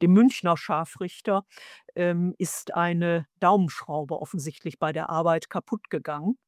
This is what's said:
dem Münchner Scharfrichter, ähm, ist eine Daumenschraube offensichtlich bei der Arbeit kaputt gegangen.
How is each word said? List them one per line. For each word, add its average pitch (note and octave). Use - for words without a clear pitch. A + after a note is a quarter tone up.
dem F3
Münchner G3
Scharfrichter, F#3+
ähm, F3
ist -
eine E3+
Daumenschraube D#3+
offensichtlich D#3
bei D#3+
der D#3+
Arbeit E3
kaputt -
gegangen. D#3